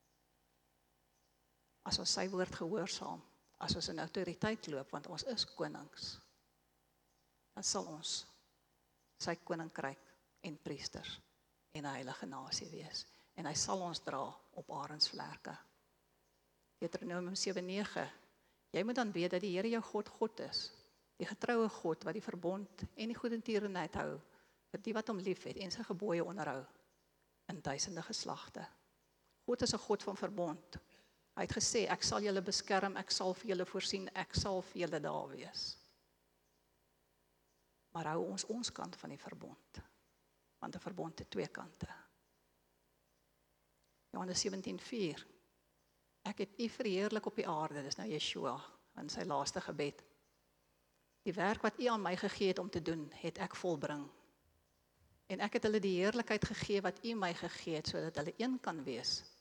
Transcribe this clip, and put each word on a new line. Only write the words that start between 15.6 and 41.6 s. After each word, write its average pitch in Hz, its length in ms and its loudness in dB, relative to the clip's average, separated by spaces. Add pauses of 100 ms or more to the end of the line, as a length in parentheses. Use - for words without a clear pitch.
Deuteronomium 180 560 -2
sewe 185 260 0
nege, 185 500 -2 (600)
"Jy 165 120 4
moet 233 120 2
dan 233 180 4
weet 175 180 4
dat 180 100 4
die 180 160 2
Here 202 120 4
jou 226 140 4
God, - 260 -2
God - 320 0
is, - 320 -2 (440)
die 175 100 -2
getroue 226 420 2
God 165 360 0
wat 160 80 -2
die 208 100 -4
verbond 190 600 -4 (120)
en 220 120 -2
die 233 100 -4
goedertierenheid 208 760 0
hou 151 260 -2 (500)
vir 190 100 -6
die 226 140 -2
wat 220 140 0
hom 208 100 0
lief 190 240 0
het - 140 -6
en 190 140 -6
sy 233 120 -4
gebooie 175 420 2
onderhou 147 400 -2 (840)
in 170 120 -6
duisende 165 420 0
geslagte." - 640 -4 (800)
God 240 160 2
is 240 120 4
'n - 40 0
God - 240 2
van 196 140 -2
verbond. 175 600 -2 (580)
Hy 190 60 0
het 175 100 0
gesê, 214 360 4
"Ek 185 140 2
sal 214 180 4
julle 196 220 4
beskerm, 196 540 2
ek - 140 -4
sal 185 240 2
vir 233 140 -4
julle 180 180 2
voorsien, 190 480 -2
ek 185 200 -2
sal 190 280 2
vir - 180 -6
julle 160 200 2
daar 151 280 -2
wees." - 480 -6 (2250)
Maar 165 220 -2
hou 175 180 4
ons 196 140 -2
ons 226 280 -2
kant - 240 -2
van 156 140 -8
die 139 80 -8
verbond, - 600 -12 (800)
want - 180 -4
'n 180 40 -8
verbond 165 380 -4
het - 120 -10
twee - 180 0
kante. - 400 -8 (2250)